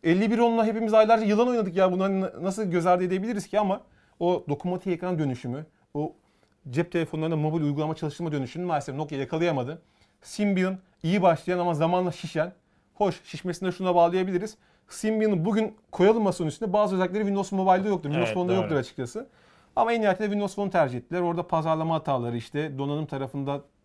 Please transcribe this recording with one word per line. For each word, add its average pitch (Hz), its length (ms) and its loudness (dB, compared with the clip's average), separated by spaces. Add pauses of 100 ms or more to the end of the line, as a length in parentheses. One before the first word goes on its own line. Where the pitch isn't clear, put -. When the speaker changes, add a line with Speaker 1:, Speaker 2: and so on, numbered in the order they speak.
Speaker 1:
Elli 180 260 4
bir 226 80 2
onla 233 280 4
hepimiz 226 280 0
aylarca 220 320 6
yılan 214 220 4
oynadık 208 280 -2
ya. 185 160 4
Bunu 185 120 0
hani 190 160 0
na-, 190 120 -4 (100)
nasıl 196 220 -4
göz 170 220 0
ardı 180 180 4
edebiliriz 190 420 -4
ki? 208 140 0
Ama 196 200 0 (400)
o 175 280 2
dokunmatik 180 440 -4
ekran 175 260 -2
dönüşümü, 131 480 -4 (280)
o 147 180 -4 (580)
cep 165 220 -2
telefonlarında 165 440 -2
mobil 156 280 0
uygulama 151 300 -2
çalıştırma 156 380 -6
dönüşümünü 151 360 -6
maalesef 143 260 -4
Nokia 147 240 -6
yakalayamadı. 151 640 -2 (400)
Symbian 190 560 0 (240)
iyi 175 200 2
başlayan 180 360 2
ama 175 160 0
zamanla 175 380 0
şişen. 165 400 -6 (420)
Hoş, 196 300 -2
şişmesini 175 420 -8
de 180 60 -2
şuna 180 220 -2
bağlayabiliriz. 185 640 2 (320)
Symbian'ı 214 560 0
bugün 220 320 0 (160)
koyalım 220 300 4
masanın 180 260 0
üstüne. 185 240 -4
Bazı 208 220 2
özellikleri 185 280 0
Windows 196 300 -2
Mobile'da 190 360 2
yoktur. 165 220 -2
Windows 127 180 2
Speaker 2:
Evet, 110 60 -2
Speaker 1:
Phone'da 180 180 0
Speaker 2:
doğru. 190 80 2
Speaker 1:
yoktur 160 160 0
açıkçası. 135 520 -6 (480)
Ama 226 160 2
en 233 80 0
nihayetinde 214 280 2
Windows 202 260 -2
Phone 202 160 -4
tercih 143 280 2
ettiler. 170 220 -6
Orada 170 260 -2
pazarlama 160 480 0
hataları, 127 420 -2
işte 143 420 -6
donanım 143 280 -4
tarafında 139 540 -6 (240)